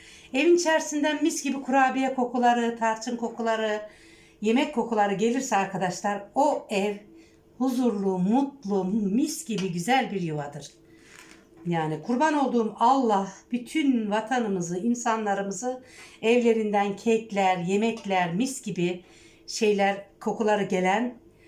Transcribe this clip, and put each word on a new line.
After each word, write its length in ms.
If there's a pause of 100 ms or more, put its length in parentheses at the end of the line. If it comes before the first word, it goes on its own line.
(340)
Evin 220
içerisinden 680
mis 200
gibi 180
kurabiye 520
kokuları, 680
tarçın 380
kokuları, 640 (640)
yemek 320
kokuları 380
gelirse 420
arkadaşlar 680 (120)
o 340
ev 280 (600)
huzurlu, 600
mutlu, 680
mis 600
gibi 280
güzel 380
bir 100
yuvadır. 500 (960)
Yani 360
kurban 320
olduğum 460
Allah 480 (240)
bütün 600
vatanımızı, 680
insanlarımızı 1040 (380)
evlerinden 760
kekler, 600
yemekler, 760
mis 280
gibi 420 (440)
şeyler, 580 (140)
kokuları 440
gelen 540 (300)